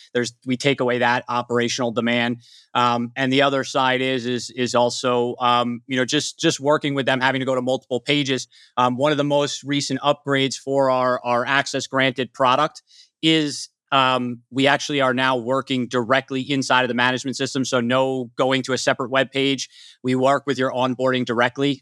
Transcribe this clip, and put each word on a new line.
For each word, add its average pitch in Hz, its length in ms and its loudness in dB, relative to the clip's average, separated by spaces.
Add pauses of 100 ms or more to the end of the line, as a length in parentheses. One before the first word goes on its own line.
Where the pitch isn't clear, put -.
(140)
there's, 120 200 -2 (120)
we 127 120 -2
take 139 240 0
away 123 180 0
that 120 300 2
operational 120 600 -2
demand. 120 500 -2 (320)
Um, 120 420 0
and 135 160 -2
the 135 100 4
other 139 220 2
side 131 380 0
is, 131 240 -2
is, 120 260 -4
is 123 240 -2
also, 120 640 0
um, 120 480 0
you 131 80 -4
know, 127 100 0
just, 147 320 -2
just 160 220 0
working 143 360 0
with 135 100 -2
them, 131 160 0
having 131 180 2
to 127 60 -4
go 131 100 0
to 127 60 0
multiple 127 400 -4
pages. 139 460 -2 (280)
Um, 123 220 2
one 147 140 2
of 143 60 2
the 143 60 0
most 143 400 -2
recent 139 380 -4
upgrades 139 540 0
for 135 360 0
our, 127 320 0
our 120 220 0
access 139 420 -2
granted 131 460 -2
product 135 500 0 (380)
is, 156 480 0 (220)
um, 127 600 2
we 135 160 2
actually 143 340 2
are 127 140 2
now 131 200 2
working 127 520 -2
directly 131 540 0
inside 131 420 2
of 120 60 -2
the 120 40 -4
management 123 420 0
system. 135 300 -4
So 127 160 0
no 131 540 0
going 135 280 0
to 131 100 -4
a 123 40 0
separate 131 320 -2
web 135 220 0
page. 135 360 -2 (360)
We 127 100 0
work 131 320 2
with 131 140 -2
your 131 120 0
onboarding 127 540 0
directly. 123 560 0